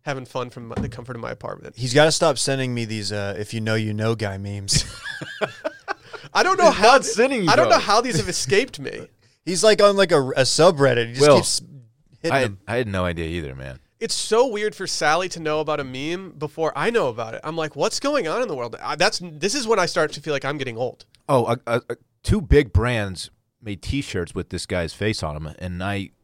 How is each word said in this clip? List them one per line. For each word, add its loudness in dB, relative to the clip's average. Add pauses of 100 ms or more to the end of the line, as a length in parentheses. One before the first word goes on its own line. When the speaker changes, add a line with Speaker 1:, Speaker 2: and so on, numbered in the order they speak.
Speaker 1:
having -8
fun -8
from -16
my, -12
the -4
comfort -12
of -12
my -10
apartment. -12
Speaker 2:
He's -4
gotta 6
stop 2
sending -2
me -4
these, -6
uh, -4
"if -8
you -4
know, 0
you -2
know" 0
guy -6
memes. -2 (800)
<laughs> -12
Speaker 1:
I 4
don't 4
know 8
Speaker 3:
He's -2
Speaker 1:
how 10
Speaker 3:
not 8
Speaker 1:
th-, -6
Speaker 3:
sending 2
you 2
Speaker 1:
I 6
don't 4
know 8
Speaker 3:
those. 2
Speaker 1:
how 4
these -2
have -2
escaped 0
me. -12 (160)
Speaker 2:
<laughs> -20
He's, -2
like, 6
on, 6
like, 4
a, 6 (100)
a 0
subreddit. 4
He -12
just 6
Speaker 3:
Will, 10
Speaker 2:
keeps 0 (600)
hitting -2
Speaker 3:
I, 2
Speaker 2:
them. -6
Speaker 3:
I -4
had -2
no -2
idea -4
either, -8
man. -14 (180)
Speaker 1:
It's -6
so 2
weird -4
for -10
Sally 0
to -12
know -2
about -4
a -6
meme -8
before -4
I -2
know 2
about -6
it. -12
I'm -8
like, -6
"What's -2
going 0
on -2
in -4
the -6
world?" -8
I, -6
that's, 2
this -6
is -4
when 2
I 2
start 0
to -14
feel -4
like -4
I'm -4
getting -8
old. -6 (240)
Speaker 3:
Oh, 4
a, 0
a, 0
a, -6 (260)
two 2
big 4
brands -2 (300)
made -10
T-shirts -4
with -6
this -8
guy's -4
face -2
on -6
'em, -10
and -8
I -6 (120)